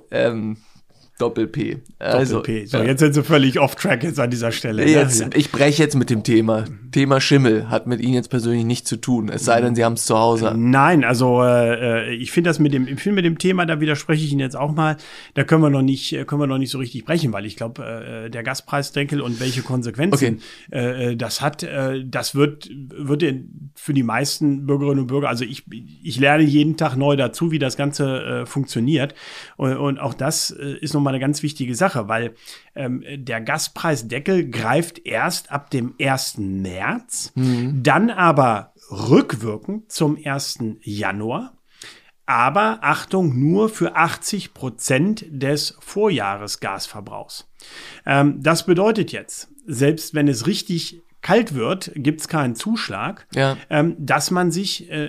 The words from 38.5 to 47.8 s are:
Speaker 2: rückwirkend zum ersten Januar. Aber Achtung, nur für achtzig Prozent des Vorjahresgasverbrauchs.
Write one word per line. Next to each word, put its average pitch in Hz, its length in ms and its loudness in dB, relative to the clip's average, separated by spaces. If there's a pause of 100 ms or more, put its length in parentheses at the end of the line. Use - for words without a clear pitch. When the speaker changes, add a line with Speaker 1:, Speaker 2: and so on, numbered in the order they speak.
Speaker 2:
rückwirkend 117 1000 0
zum 151 240 0
ersten 139 680 -6
Januar. 104 720 -6 (720)
Aber 165 580 2
Achtung, 151 560 0
nur 180 300 2
für 175 280 -4
achtzig 170 560 -2
Prozent 139 760 -2
des 147 500 -4
Vorjahresgasverbrauchs. 104 1700 -6 (580)